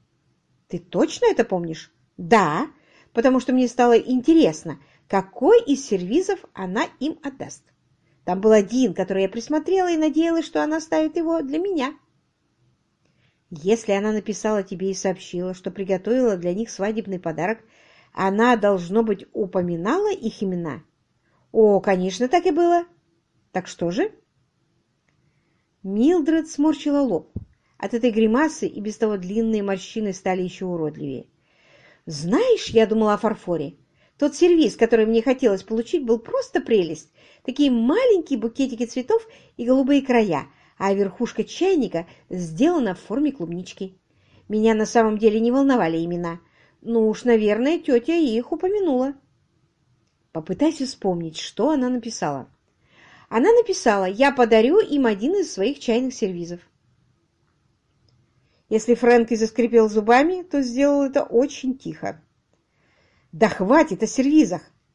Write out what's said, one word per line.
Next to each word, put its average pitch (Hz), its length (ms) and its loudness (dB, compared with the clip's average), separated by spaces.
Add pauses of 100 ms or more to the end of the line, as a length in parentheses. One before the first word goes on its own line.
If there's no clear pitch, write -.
(680)
"Ты 175 100 -8
точно - 460 -2
это 427 180 4
помнишь?" 170 500 -6 (220)
"Да, 180 540 2 (440)
потому 254 260 2
что 254 140 -2
мне 254 140 2
стало 240 300 4
интересно, 240 840 2 (280)
какой 269 560 2
из 285 220 -2
сервизов 240 580 -2 (100)
она 190 340 -4 (120)
им 302 240 -6
отдаст. - 400 -14 (640)
Там 185 160 -4
был 214 100 4
один, 214 440 2
который 190 280 -2
я 190 60 0
присмотрела 311 600 -2
и 330 60 0
надеялась, 320 480 0
что 302 180 -4
она 302 140 -2
оставит 311 380 -2
его 330 260 -2
для 285 180 -6
меня". 320 340 -4 (1600)
"Если 196 420 -2
она 202 200 -2
написала 214 520 -4
тебе 190 260 -8
и 190 60 -6
сообщила, 185 580 -6
что 185 160 -12
приготовила 196 680 -2
для 175 180 -4
них 226 160 -6
свадебный 196 480 -6
подарок, 170 400 -6 (520)
она, 214 440 2
должно 196 480 0
быть, 214 280 -4
упоминала 190 800 -2
их - 300 -8
имена?" 175 400 -6 (720)
"О, 208 280 6
конечно, 190 480 0
так 349 200 2
и 330 40 4
было". 339 340 2 (680)
"Так 180 160 -6
что 175 240 -6
же?" 339 200 -2 (1700)
Милдред 302 640 0
сморщила 285 520 0
лоб. 220 300 -4 (460)
От 202 160 -8
этой 240 160 0
гримасы 226 560 0
и - 160 -8
без 214 160 -8
того 214 200 -2
длинные 214 440 -2
морщины 196 520 -6
стали 185 280 -4
ещё 180 260 -8
уродливее. 151 600 -6 (800)
"Знаешь, 220 600 0
я 226 180 4
думала 214 260 2
о 208 40 0
фарфоре. 175 580 -4 (420)
Тот 285 180 -2
сервиз, 330 400 4
который 226 300 4
мне 226 160 2
хотелось 233 420 0
получить, 240 420 -4
был 226 140 2
просто 494 400 -4
прелесть. 185 540 -2 (320)
Такие 269 260 0
маленькие 311 680 2
букетики 233 460 -4
цветов 262 400 -4 (300)
и 240 100 -10
голубые 269 360 2
края, 214 460 0 (300)
а 196 160 0
верхушка 202 520 -4
чайника 269 640 -2 (220)
сделана 185 640 0
в 180 60 -12
форме 277 320 -4
клубнички. 180 680 -10 (520)
Меня 214 240 2
на 214 120 0
самом 220 320 2
деле 220 220 4
не 233 120 2
волновали 240 520 2
имена. 175 360 -6 (420)
Ну 226 260 0
уж, 214 160 -4
наверное, 233 560 2
тётя 269 360 0
их 247 360 0
упомянула". 320 640 -2 (1200)
Попытайся 190 520 -4
вспомнить, 170 520 -6
что - 320 -4
она 262 180 0
написала. 220 640 -6 (800)
Она 311 240 4
написала: 294 520 2
"Я 240 280 2
подарю 240 460 6
им 285 260 2
один 226 300 0
из 381 180 -2
своих 226 260 -2
чайных 247 340 0
сервизов". 175 460 -6 (2000)
Если 220 260 2
Фрэнк 240 360 4
и 233 40 2
заскрипел 226 520 2
зубами, 240 540 2
то 285 220 -2
сделал 277 400 2
это 277 200 0
очень 262 540 -2
тихо. - 460 -12 (1080)
"Да 170 160 2
хватит 240 540 0
о 220 60 0
сервизах! 262 560 2 (320)